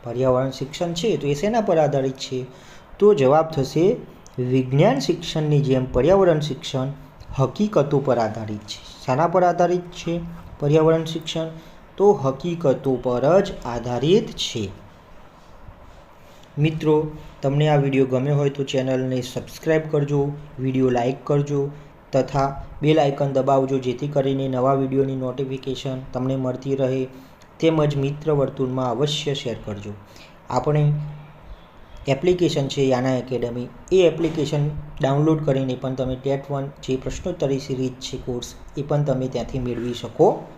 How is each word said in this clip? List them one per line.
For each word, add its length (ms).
પર્યાવરણ 480
શિક્ષણ 420
છે 240
તો 100
એ 60
શેના 280
પર 160
આધારિત 400
છે? 280
તો 140
જવાબ 360
થશે 460
વિજ્ઞાન 640
શિક્ષણની 600
જેમ 260
પર્યાવરણ 540
શિક્ષણ 480
હકીકતો 600
પર 180
આધારિત 420
છે. 460
શાના 220
પર 160
આધારિત 380
છે 380
પર્યાવરણ 460
શિક્ષણ? 420
તો 160
હકીકતો 840
પર 460
જ 100
આધારિત 680
છે. 520
મિત્રો, 540
તમને 260
આ 80
વીડિયો 300
ગમ્યો 300
હોય 140
તો 140
ચેનલને 580
સબસ્ક્રાઇબ 600
કરજો, 400
વીડિયો 300
લાઈક 340
કરજો 460
તથા 500
બેલ 200
આઇકન 240
દબાવજો, 520
જેથી 300
કરીને 400
નવા 260
વીડિયોની 420
નોટિફિકેશન 840
તમને 220
મળતી 400
રહે, 320
તેમજ 380
મિત્ર 340
વર્તુળમાં 600
અવશ્ય 420
શેર 220
કરજો. 280
આપણે 440
એપ્લિકેશન 600
છે 140
યાના 360
એકેડમી, 500
એ 40
એપ્લિકેશન 720
ડાઉનલોડ 440
કરીને 300
પણ 200
તમે 200
ટેટ 360
વન 160
જે 300
પ્રશ્નોત્તરી 640
સિરીઝ 320
છે 260
કોર્સ, 360
એ 40
પણ 220
તમે 240
ત્યાંથી 320
મેળવી 340
શકો 500